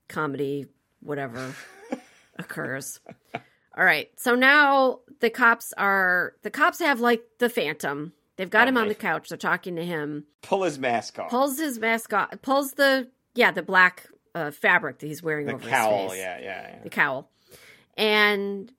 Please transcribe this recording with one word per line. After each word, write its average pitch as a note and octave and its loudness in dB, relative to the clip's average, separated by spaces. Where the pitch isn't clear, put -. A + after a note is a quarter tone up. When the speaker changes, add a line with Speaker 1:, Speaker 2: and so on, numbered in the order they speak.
Speaker 1:
comedy, C#3 -4
whatever, C3 -8
Speaker 2:
<laughs> - -16
Speaker 1:
occurs. C#3+ -10
All F3 4
right. D#3+ 2
So - 0
now C4+ 6
the A#3 2
cops A#3 2
are, F#3 2
the G#3+ -10
cops E4+ 2
have, C#4 2
like, A#3+ 2
the A#3+ 2
Phantom. D3+ -4
They've F#3 -8
got A3 6
Speaker 2:
Oh, C4 2
Speaker 1:
him C4 2
on A3+ 2
Speaker 2:
nice. G#3+ -4
Speaker 1:
the - -16
couch. E3 -4
They're E3 -12
talking F3+ -4
to E3 -6
him. D3+ -6
Speaker 2:
Pull G3 0
his D3+ -2
mask C3 -2
off. F#2+ -8
Speaker 1:
Pulls C4 0
his C#4 -6
mask A3+ -2
off. G3 -2
Pulls C#4 0
the, C4+ 2
yeah, A#3 4
the F3+ -6
black, F#3 4
uh, D3+ -6
fabric E3+ 0
that D3 -12
he's D#3 -12
wearing D3+ -4
Speaker 2:
The B2 -4
Speaker 1:
over A2+ -12
Speaker 2:
cowl, A2 2
Speaker 1:
his F#2+ -8
face. F#2+ -8
Speaker 2:
yeah, F2+ -10
yeah, F2+ -12
yeah. - -20
Speaker 1:
The - -12
cowl. C#3+ -2
And G#3 0